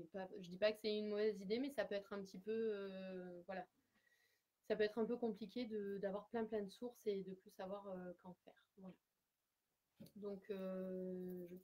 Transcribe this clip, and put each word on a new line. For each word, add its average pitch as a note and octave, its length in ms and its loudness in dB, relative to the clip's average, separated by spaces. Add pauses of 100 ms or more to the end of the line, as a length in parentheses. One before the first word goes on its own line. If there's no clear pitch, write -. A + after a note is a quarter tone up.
(120)
pas, F#3+ 160 -4 (120)
je F3 80 -10
dis F3+ 100 -8
pas G#3+ 140 8
que G#3+ 80 -4
c'est G#3+ 180 4
une G#3+ 120 2
mauvaise G#3 300 4
idée, G#3 200 2
mais C#4 100 2
ça G#3+ 140 2
peut G3+ 100 -2
être G3+ 180 -2
un G3+ 120 -2
petit F#3+ 160 -10
peu, A3 340 2
euh, F#3+ 720 -6
voilà. F#3 180 -4 (1000)
Ça A3 80 6
peut G#3 80 6
être G#3+ 160 4
un A3 60 6
peu A#3+ 120 2
compliqué A#3 500 0
de, G3+ 320 0
d'avoir G3 280 0
plein, A3+ 180 0
plein A3 180 2
de G3 60 -2
sources - 380 -6
et G3 160 2
de F#3+ 120 -6
plus - 180 -18
savoir, G3 340 -6
euh, F#3 320 -6
qu'en F3+ 160 -12
faire. - 300 -20 (140)
Voilà. F#3 180 -12 (1200)
Donc, G3+ 340 -4
euh, F#3 1000 -2
je F3+ 160 -10